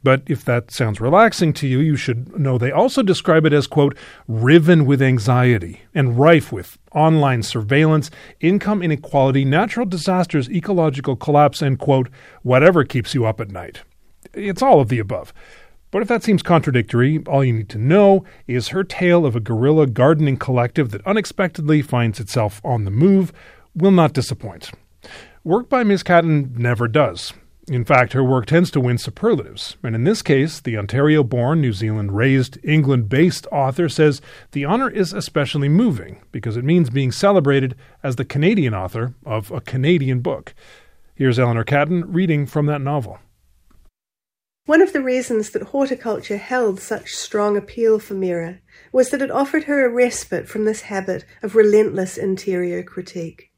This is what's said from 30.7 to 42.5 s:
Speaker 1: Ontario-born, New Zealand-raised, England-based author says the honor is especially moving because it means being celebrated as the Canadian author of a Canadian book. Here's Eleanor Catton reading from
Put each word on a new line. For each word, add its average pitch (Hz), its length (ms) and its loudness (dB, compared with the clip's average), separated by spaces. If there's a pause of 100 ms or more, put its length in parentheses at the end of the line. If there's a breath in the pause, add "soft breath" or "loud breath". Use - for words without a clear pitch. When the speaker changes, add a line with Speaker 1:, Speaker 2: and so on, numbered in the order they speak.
Speaker 1:
Ontario-born, 131 840 0
New 127 120 0
Zealand-raised, 107 880 -2
England-based 139 880 0
author 139 380 -2
says 147 340 0 (300 loud breath)
the 143 120 -4
honor 233 260 -2
is 180 220 -4
especially 147 560 -4
moving 165 500 0 (120)
because 113 260 -8
it 123 60 -6
means 160 260 2
being 131 220 -2
celebrated 139 640 2 (260 soft breath)
as 131 140 -4
the 127 100 -6
Canadian 151 500 0
author 113 400 -6 (120)
of 110 240 -6
a 110 100 -8
Canadian 131 600 -2
book. - 340 -8 (600 soft breath)
Here's 131 200 2
Eleanor 120 280 0
Catton 151 480 0
reading 156 340 0
from 147 200 -2